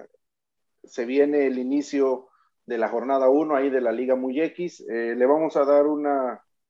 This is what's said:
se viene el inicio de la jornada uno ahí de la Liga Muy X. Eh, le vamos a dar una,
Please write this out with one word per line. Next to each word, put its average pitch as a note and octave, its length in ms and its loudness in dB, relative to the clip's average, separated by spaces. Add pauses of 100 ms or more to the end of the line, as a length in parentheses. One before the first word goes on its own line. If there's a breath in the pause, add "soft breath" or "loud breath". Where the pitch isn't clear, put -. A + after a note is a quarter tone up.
(840)
se - 220 -8
viene C#3+ 400 2
el B2+ 140 -2
inicio C3+ 720 -2 (360 soft breath)
de A#2+ 140 -6
la A2 100 -2
jornada C3 400 0
uno D3+ 260 2
ahí C3+ 140 0
de C3 100 0
la A#2+ 120 0
Liga B2+ 240 0
Muy C3 260 -4
X. E3 480 -6
Eh, A#2 260 -4
le B2 120 2
vamos D3+ 280 0
a C#3+ 100 2
dar C#3+ 200 4
una, C#3+ 580 -2 (260)